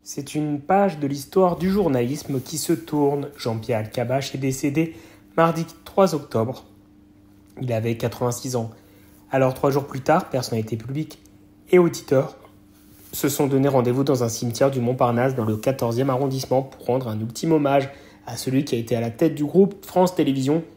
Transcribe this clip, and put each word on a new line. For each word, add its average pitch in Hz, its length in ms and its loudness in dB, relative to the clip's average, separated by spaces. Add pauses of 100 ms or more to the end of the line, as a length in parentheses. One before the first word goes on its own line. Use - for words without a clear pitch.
C'est - 320 -10
une 147 240 -2
page 185 400 2
de 143 80 -2
l'histoire 170 480 2
du 165 120 -2
journalisme 143 720 0
qui 139 180 -8
se 143 140 -2
tourne. 143 640 0
Jean-Pierre 110 440 -4
Elkabbach 123 520 -4
est 151 60 -8
décédé 143 560 0 (420)
mardi 165 300 2 (180)
trois 190 300 2
octobre. 117 500 -4 (960)
Il 123 120 -4
avait 117 240 -2
quatre-vingt-six 123 580 -4
ans. 113 160 -4 (640)
Alors, 131 200 4
trois 139 200 0
jours 139 160 0
plus 135 120 -8
tard, 156 300 2
personnalités 117 460 -4
publiques 135 440 -8 (520)
et 180 80 8
auditeurs - 560 0 (760)
se - 180 -2
sont 139 200 0
donné 135 180 2
rendez-vous 131 380 2
dans 131 180 2
un 117 60 0
cimetière 120 420 0
du 131 100 -2
Montparnasse, 123 540 2
dans 120 100 -2
le 107 120 0
quatorzième 127 520 0
arrondissement, 131 540 0
pour - 240 -12
rendre 127 220 -2
un 107 100 -4
ultime 113 320 -4
hommage 139 400 4 (360)
à 120 100 -10
celui 131 280 0
qui 131 120 -2
a - 20 -2
été 113 160 -2
à 113 60 0
la 117 100 -2
tête 156 240 2
du 147 100 -2
groupe 185 400 2
France 180 300 2
Télévisions 143 480 2 (140)